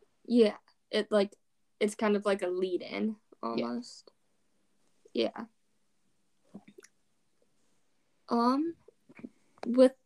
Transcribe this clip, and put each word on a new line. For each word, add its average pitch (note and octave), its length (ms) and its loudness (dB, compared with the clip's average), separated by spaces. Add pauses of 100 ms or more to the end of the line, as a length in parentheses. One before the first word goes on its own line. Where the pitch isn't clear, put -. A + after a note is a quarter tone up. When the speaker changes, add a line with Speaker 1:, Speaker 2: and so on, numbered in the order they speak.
(260)
Speaker 1:
Yeah, A3+ 320 4 (340)
it, G#3+ 200 -4
like, G3+ 240 0 (440)
it's G#3 160 -2
kind G#3 200 0
of G3+ 100 -2
like G3 180 0
a F3+ 40 -2
lead-in, F#3+ 680 -4 (240)
Speaker 2:
Yeah. A#3 240 -4
Speaker 1:
almost. - 460 -10 (1040)
Yeah. A3+ 320 -4 (2750)
Um, C4 460 0 (920)
with B3+ 300 6 (100)